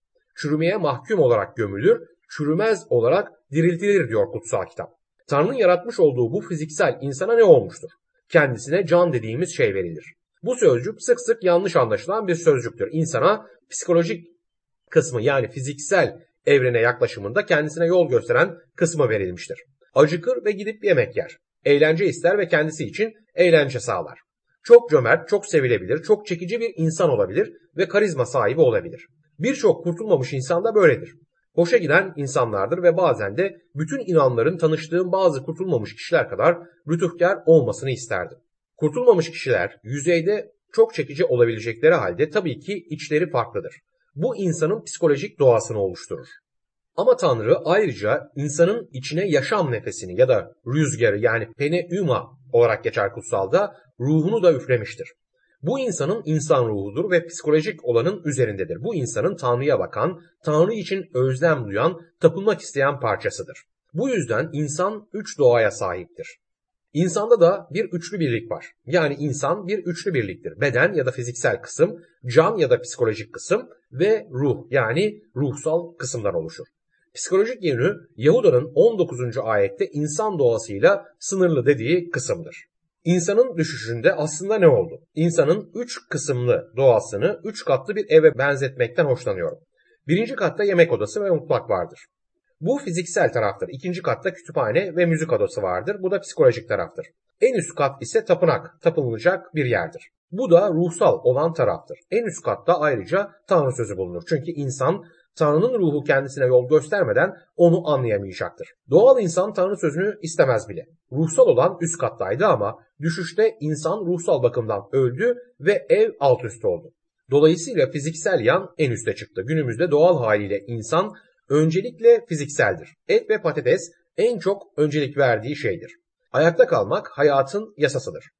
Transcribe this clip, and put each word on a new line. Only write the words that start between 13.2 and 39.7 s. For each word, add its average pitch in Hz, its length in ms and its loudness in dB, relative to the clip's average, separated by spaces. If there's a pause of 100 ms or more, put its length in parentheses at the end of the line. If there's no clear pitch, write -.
psikolojik 165 580 -2 (600)
kısmı 127 320 0
yani 131 260 0
fiziksel 139 720 -4 (260)
evrene 127 340 4
yaklaşımında 120 680 0
kendisine 156 400 0
yol 170 240 4
gösteren 123 460 2 (200)
kısmı 160 340 0
verilmiştir. 95 540 -6 (300)
Acıkır 165 520 2
ve 208 60 0
gidip 208 320 -10
yemek 151 340 0
yer. - 200 -8 (280)
Eğlence 156 400 4
ister 170 320 0
ve 190 100 -2
kendisi 156 380 -2
için 220 280 -6 (220)
eğlence 156 440 4
sağlar. 90 400 -6 (440)
Çok 240 260 8
cömert, 151 400 2
çok 196 160 -2
sevilebilir, 123 580 0
çok 208 220 0
çekici 180 340 -6
bir 226 160 -6
insan 160 340 0
olabilir 117 440 0 (240)
ve 180 100 0
karizma 180 380 0
sahibi 123 360 0
olabilir. 98 460 0 (320)
Birçok 208 440 0
kurtulmamış 170 500 -2
insan 170 300 -4
da 220 120 -2
böyledir. 175 400 2 (400)
Hoşa 170 220 2
giden 175 380 0
insanlardır 127 680 -2
ve 170 140 4
bazen 107 400 0
de 196 200 -4 (180)
bütün 160 240 -6
inanların 147 580 2
tanıştığım 165 540 -2
bazı 175 320 0
kurtulmamış 165 520 -4
kişiler - 340 -2
kadar 131 280 2 (300)
lütufkar 170 580 0
olmasını 135 460 4
isterdim. 92 460 -6 (400)
Kurtulmamış 170 540 4
kişiler 101 520 -2